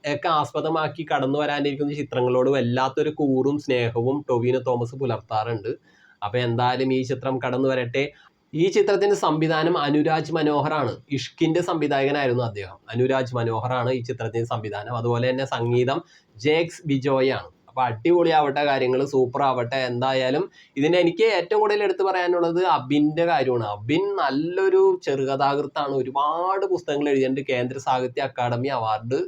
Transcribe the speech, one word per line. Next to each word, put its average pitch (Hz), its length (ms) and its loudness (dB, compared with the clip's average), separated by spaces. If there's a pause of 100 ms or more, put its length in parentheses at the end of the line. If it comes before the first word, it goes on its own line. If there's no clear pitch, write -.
ഒക്കെ 147 260 -2 (100)
ആസ്പദമാക്കി 156 720 -2
കടന്നു 139 280 0
വരാനിരിക്കുന്ന 143 640 -2
ചിത്രങ്ങളോട് 127 560 2
വല്ലാത്തൊരു 131 640 0
കൂറും 139 420 2
സ്നേഹവും 123 560 0 (100)
ടൊവിനോ 123 380 2
തോമസ് 123 320 -2
പുലർത്താറുണ്ട്. 110 720 -4 (500)
അപ്പൊ 104 260 -4
എന്തായാലും 123 460 0
ഈ 131 60 2 (120)
ചിത്രം 131 340 -4
കടന്നു 131 260 0
വരട്ടെ. 127 320 -2 (500)
ഈ 160 220 2
ചിത്രത്തിന്റെ 403 500 4
സംവിധാനം 160 600 2
അനുരാജ് 156 540 2
മനോഹറാണ്. 147 560 0 (240)
ഇഷ്കിന്റെ 170 520 0
സംവിധായകനായിരുന്നു 139 800 0
അദ്ദേഹം. 101 280 -12 (160)
അനുരാജ് 127 460 0
മനോഹറാണ് 120 600 -2
ഈ - 100 -10
ചിത്രത്തിന്റെ 117 420 -4
സംവിധാനം. 107 480 -8
അതുപോലെ 120 320 0
തന്നെ 131 220 -4
സംഗീതം 123 440 0 (360)
ജേക്സ് 156 560 0
ബിജോയാണ്. 131 580 0 (180)
അപ്പൊ 131 180 -4
അടിപൊളിയാവട്ടെ 147 800 2
കാര്യങ്ങൾ, 131 340 2 (120)
സൂപ്പർ 131 320 2
ആവട്ടെ. 123 420 0
എന്തായാലും 131 580 0 (360)
ഇതിന് 165 240 4
എനിക്ക് 170 220 2 (120)
ഏറ്റവും 196 240 2
കൂടുതൽ 208 240 2
എടുത്തു 190 220 0
പറയാനുള്ളത് 175 520 0 (140)
അബിന്റെ 147 560 0
കാര്യമാണ്. 127 360 0 (100)
അബിൻ 131 280 -2 (160)
നല്ലൊരു 180 600 2 (240)
ചെറുകഥാകൃത്താണ്, 139 960 0
ഒരുപാട് 165 720 -2
പുസ്തകങ്ങൾ 147 400 -2
എഴുതിയിട്ടുണ്ട്, 135 380 2
കേന്ദ്ര 127 360 -2
സാഹിത്യ 131 420 -2
അക്കാദമി 123 480 -2
അവാർഡ് 113 520 -2